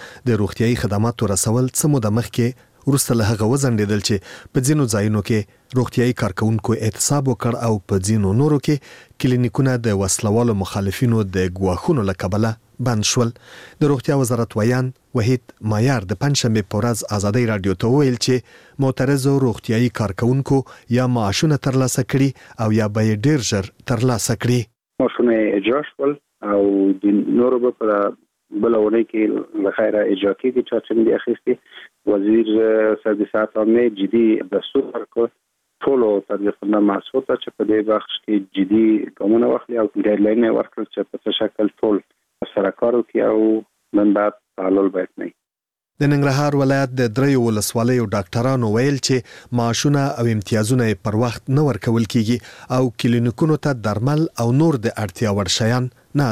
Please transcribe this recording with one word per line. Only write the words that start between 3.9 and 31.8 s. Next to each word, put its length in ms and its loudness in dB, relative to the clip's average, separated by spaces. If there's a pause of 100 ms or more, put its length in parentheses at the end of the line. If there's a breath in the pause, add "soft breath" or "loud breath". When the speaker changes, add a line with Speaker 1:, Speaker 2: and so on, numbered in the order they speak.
Speaker 1:
چې 100 0 (380 loud breath)
په 140 0
ځینو 160 2 (100)
ځایونو 320 0
کې 520 -4
روغتیايي 440 0
کارکوونکو 560 -2
اعتصاب 500 -2
وکړ 380 -2
او 100 0 (140)
په 180 0
ځینو 320 2
نورو 260 2
کې 580 -6
کلینیکونه 600 2
د 160 0
وسلوالو 640 0
مخالفینو 580 0 (160)
د 100 2 (140)
ګواښونو 500 0
له 140 -2
کبله 280 0 (360)
بند 220 0
شول. 240 0 (480 loud breath)
د 100 2
روغتیا 300 0
وزارت 360 -2
ویان 320 0 (300)
وحید 340 0 (200)
مایار 360 0
د 140 -4
پنجشنبې 480 0
په 100 -2
ورځ 160 0 (200)
ازادۍ 340 0
راډیو 320 -2
ته 100 2
وویل 320 2
چې 600 -4
معترضو 500 0 (100)
روغتیايي 560 0
کارکوونکو 580 0 (380 loud breath)
یا 100 2 (100)
معاشونه 500 0
ترلاسه 380 0 (100)
کړي 140 4 (360 loud breath)
او 40 0 (100)
یا 180 0
به 100 2
یې 80 2 (140)
ډیر 220 0
ژر 180 -2 (240)
ترلاسه 480 -2
کړي. 180 0 (400)
Speaker 2:
معاشونه 380 0
یې 240 0
اجرا 300 -2
شول 260 -2 (380)
او 40 2 (460)
د 180 2 (140)
نورو 300 2
به 160 -2
په 180 2 (500)
بله 320 0
اونۍ 280 2
کې 540 -2
له 100 0
خیره 240 0 (140)
اجرا 180 0 (100)
کېږي، 280 0
چا 160 -2
چې 120 -6
نه 100 4
دي 120 2
اخیستي. 340 -2 (580 loud breath)